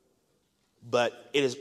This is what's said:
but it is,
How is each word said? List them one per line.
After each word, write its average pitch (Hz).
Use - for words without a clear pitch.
but 117
it 143
is, 123